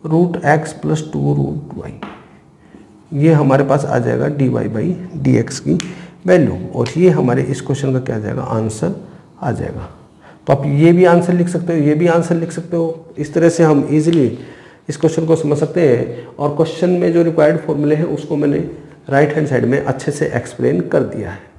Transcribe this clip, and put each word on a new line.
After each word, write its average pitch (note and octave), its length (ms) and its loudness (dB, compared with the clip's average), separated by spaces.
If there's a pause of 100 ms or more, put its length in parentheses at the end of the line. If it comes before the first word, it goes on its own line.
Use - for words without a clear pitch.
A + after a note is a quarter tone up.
रूट F3 320 2 (160)
x D#3 180 0 (100)
प्लस D#3 220 -2 (100)
टू C#3+ 220 0
रूट - 440 -4
y, - 120 -14 (1200)
ये D3+ 200 4
हमारे C#3 300 4
पास C#3 220 0
आ B2 140 0
जाएगा A#2+ 280 -2
dy C#3+ 220 0
by A2+ 340 -2 (420)
dx B2+ 340 2
की D#3+ 180 0 (480)
value, E3+ 320 4 (180)
और B2 220 -2
ये F3+ 120 6
हमारे C3+ 340 2
इस C3+ 180 -6
question C3+ 320 -2
का B2+ 60 0
क्या B2 160 -6
आ A2 40 -4
जाएगा, G#2+ 220 -6
Answer A2+ 540 -4 (460)
आ - 100 -2
जाएगा। - 360 -8 (600)
तो C#3 60 4
आप C#3 120 0
ये D3 260 4
भी F3 140 6
answer F3 280 4
लिख F3 140 2
सकते F3 260 -4
हो, E3 60 0
ये D3 160 2
भी E3+ 120 2
answer E3+ 280 2
लिख E3 160 -4
सकते E3+ 260 -6
हो। E3 400 -6
इस D3 160 -8
तरह E3 160 4
से E3 140 2
हम D3 280 4
easily D3+ 360 2 (640)
इस D3+ 80 -8
question E3 280 0
को D#3+ 100 4
समझ D3 220 -2
सकते D#3+ 300 0
हैं - 400 0
और C#3+ 280 -4
question E3 360 0
में F3 220 2
जो E3+ 100 4
required D#3+ 360 2
formula D3 360 0
हैं D#3 120 0
उसको D3 280 -6
मैंने C#3+ 220 0 (520)
right D3 260 2
hand D#3 120 0
side A#2+ 180 0
में C3 140 0
अच्छे C#3 320 -4
से D3+ 140 -2 (100)
explain C3 540 -2
कर - 160 0
दिया - 260 -8
है। G2 80 -14 (200)